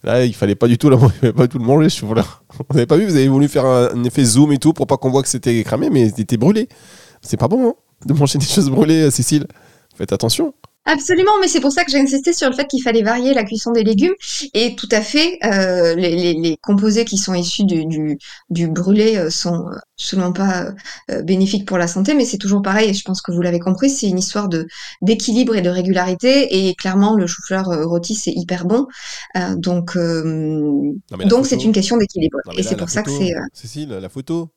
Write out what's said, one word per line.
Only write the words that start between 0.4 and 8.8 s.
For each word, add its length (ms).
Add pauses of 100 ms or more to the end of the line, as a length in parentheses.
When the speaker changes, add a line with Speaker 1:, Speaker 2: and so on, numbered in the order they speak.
Speaker 1:
pas 140
du 100
tout 120
la, 60
<laughs> 60
il 80
fallait 220
pas 120
du 40
tout 100
le 60
manger, 240
ce 100
chou-fleur. 460 (260)
Vous 60
avez 100
pas 100
vu, 100
vous 100
avez 120
voulu 200
faire 180
un, 280
un 100
effet 200
zoom 280
et 60
tout 140
pour 140
pas 100
qu'on 140
voit 120
que 60
c'était 360
cramé, 260
mais 260
c'était 200
brûlé. 320 (520)
C'est 160
pas 120
bon, 220
hein, 40 (320)
de 80
manger 240
des 80
choses 240
brûlées, 360